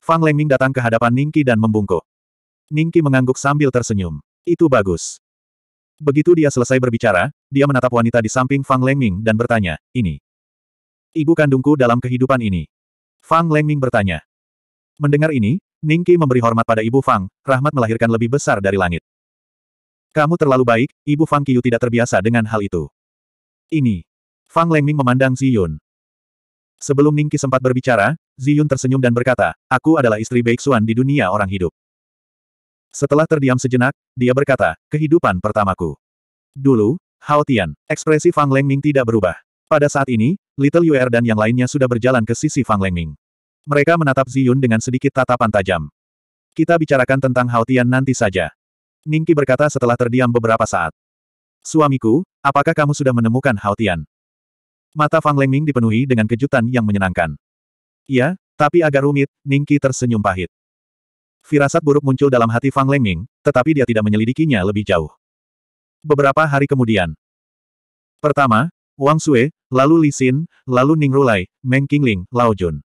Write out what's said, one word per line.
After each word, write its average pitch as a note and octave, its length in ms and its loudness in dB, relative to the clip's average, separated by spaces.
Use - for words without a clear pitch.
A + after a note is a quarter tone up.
Fang E3 160 0
Lengming D3+ 320 2
datang C3 240 0
ke C3 80 -2
hadapan A#2 300 0
Ningki D3 300 0
dan B2+ 160 2
membungkuk. G#2 440 0
Ningki E3 260 0
mengangguk C3 400 0
sambil C#3+ 320 0
tersenyum. F#2+ 480 -4
"Itu E3+ 240 0
bagus." G2 540 -2
Begitu D3+ 320 2
dia D#3 160 4
selesai B2+ 320 0
berbicara, A#2 480 -2
dia C#3 220 0
menatap B2+ 240 0
wanita A#2 260 2
di A2 80 -2
samping C3+ 380 -2
Fang C3 160 0
Lengming B2+ 400 0
dan A2 160 0
bertanya, A2+ 400 -2
"Ini F2 260 -4
ibu D#3 220 0
kandungku C#3+ 400 2
dalam B2 240 2
kehidupan B2+ 400 -2
ini?" F#2 240 -2
Fang E3 260 0
Lengming D3+ 300 0
bertanya. G#2+ 480 -2
Mendengar D3 320 0
ini, C3+ 320 0
Ningki F3 320 2
memberi B2+ 240 2
hormat A#2 240 0
pada A2 160 0
Ibu A#2 240 0
Fang, G#2 240 -2
rahmat C#3 280 0
melahirkan A2+ 360 0
lebih A#2 240 0
besar C#3+ 240 0
dari G2 240 0
langit. F2 240 -4
"Kamu D3+ 200 2
terlalu C3 280 2
baik, A#2 240 2
Ibu D3 240 0
Fang C#3+ 160 0
Qiu B2 160 0
tidak A#2 240 -2
terbiasa A#2 400 0
dengan A2+ 240 0
hal G#2+ 160 -4
itu." E2+ 240 -6
"Ini." A#2+ 360 -2
Fang E3+ 160 0
Lengming D3+ 320 0
memandang C3 340 2
Ziyun. G#2+ 460 -2
Sebelum D3 340 0
Ningki D3 240 -2
sempat C3 240 -2
berbicara, B2+ 560 0
Ziyun D3 320 0
tersenyum C3+ 320 -2
dan A#2+ 160 0
berkata, A#2 400 0
"Aku D3+ 240 2
adalah A#2 240 2
istri A#2+ 240 -2
Beixuan A#2 400 0
di A2 80 -2
dunia B2+ 400 0
orang G2+ 160 -2
hidup." F#2 240 -4
Setelah C#3+ 320 0
terdiam C#3 320 0
sejenak, B2+ 400 -2
dia B2 240 0
berkata, B2 400 0
"Kehidupan D3+ 480 0
pertamaku." F#2+ 560 -2
"Dulu, C3+ 480 2
Hao D3 240 2
Tian." G2+ 240 -2
Ekspresi D#3 480 0
Fang C#3+ 160 2
Lengming C#3 320 0
tidak C#3 240 2
berubah. G2 320 -2
Pada D3 160 2
saat C3+ 240 -2
ini, A#2+ 240 0
Little C#3+ 240 2
Yuer C#3 240 2
dan A#2+ 160 0
yang A2 160 0
lainnya A#2+ 260 2
sudah C3 220 -2
berjalan A#2+ 400 0
ke A#2 80 -2
sisi D3 320 -4
Fang G2+ 160 0
Lengming. E2+ 320 -4
Mereka D3 240 2
menatap C3+ 320 0
Ziyun C3 320 0
dengan A2+ 240 0
sedikit C3 320 -4
tatapan B2 320 0
tajam. F2+ 400 -2
"Kita E3 240 0
bicarakan C3+ 560 0
tentang B2 160 2
Hao A#2+ 160 0
Tian B2 240 2
nanti C3 240 0
saja," F#2+ 400 -2
Ningki D#3+ 240 -2
berkata D3 400 0
setelah A#2+ 240 -2
terdiam B2 320 2
beberapa A2+ 400 0
saat. E2+ 240 -4
"Suamiku, C#3+ 600 0
apakah C#3+ 320 0
kamu D3 160 0
sudah C3 240 0
menemukan A#2 400 0
Hao G2+ 220 -4
Tian?" F2+ 260 -2
Mata D3+ 320 0
Fang D3 160 0
Lengming C3+ 240 0
dipenuhi A#2+ 400 0
dengan A#2 240 0
kejutan A#2+ 400 -2
yang B2 160 -2
menyenangkan. F2+ 560 -2
"Iya, C#3 260 0
tapi D3+ 240 2
agak C#3+ 240 2
rumit," C#3+ 240 0
Ningki C#3+ 320 0
tersenyum B2 400 -2
pahit. F#2 320 -4
Firasat D3 400 0
buruk C#3+ 180 2
muncul C3+ 240 0
dalam A#2+ 240 0
hati B2 240 -2
Fang C3+ 160 0
Lengming, G#2 320 -2
tetapi C#3+ 380 0
dia B2+ 100 2
tidak A2 160 0
menyelidikinya A2 640 0
lebih G#2 160 -2
jauh. E2+ 240 0
Beberapa C#3+ 400 2
hari C#3 240 0
kemudian. G#2+ 480 0
Pertama, C#3 480 2
Wang D3 220 2
Sue, C#3 340 2
lalu D3+ 380 4
Li - 20 -4
Xin, C3 320 -2
lalu C3+ 320 2
Ning C#3 160 0
Rulai, A2+ 320 2
Meng C3+ 240 0
Qingling, A#2 420 0
Lao A#2+ 220 0
Jun. E2+ 340 -4